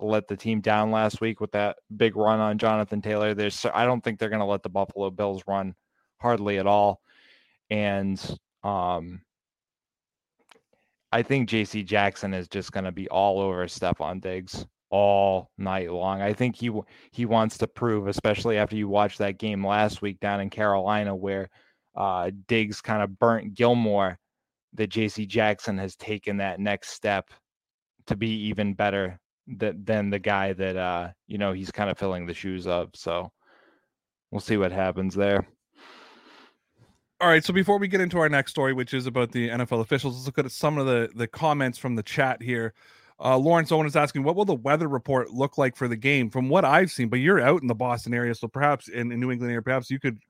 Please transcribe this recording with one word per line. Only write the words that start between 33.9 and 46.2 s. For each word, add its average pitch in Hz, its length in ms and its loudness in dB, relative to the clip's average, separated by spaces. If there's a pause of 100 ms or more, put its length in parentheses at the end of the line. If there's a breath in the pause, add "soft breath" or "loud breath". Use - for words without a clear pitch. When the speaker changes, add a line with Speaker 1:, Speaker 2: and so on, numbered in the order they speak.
Speaker 1:
we'll 101 120 -6
see 107 160 0
what 92 140 0
happens 92 420 -2
there. 101 340 2 (1700 loud breath)
Speaker 2:
All 180 60 4
right, 160 180 8
so 190 80 0
before 196 260 4
we 196 100 -2
get 190 120 2
into 175 200 0
our 156 80 4
next 143 240 0
story, 135 200 2
which 127 220 -4
is 127 140 -4
about 120 240 0
the 117 180 -2
N 120 100 -2
F 120 120 -4
L 117 80 2
officials, 131 340 -2
let's 127 120 -12
look 143 120 -4
at 131 140 -2
some 151 260 0
of 135 80 0
the, 120 300 2
the 117 100 -4
comments 143 500 0
from 123 200 -4
the 107 80 -2
chat 131 360 0
here. 117 340 -4 (440 soft breath)
Uh, 131 180 4
Lawrence 165 360 4
Owen 156 160 4
is 139 80 -2
asking, 147 260 2
"What 160 140 0
will 208 80 2
the 190 100 2
weather 143 320 2
report 131 460 -2
look 135 260 -2
like 131 160 2
for 127 140 -2
the 117 80 -4
game?" 127 340 2